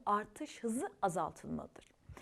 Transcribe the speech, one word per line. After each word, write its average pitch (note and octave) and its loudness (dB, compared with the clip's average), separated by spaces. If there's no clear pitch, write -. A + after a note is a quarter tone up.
artış G#3 0
hızı A#3+ 0
azaltılmalıdır. D#3+ -2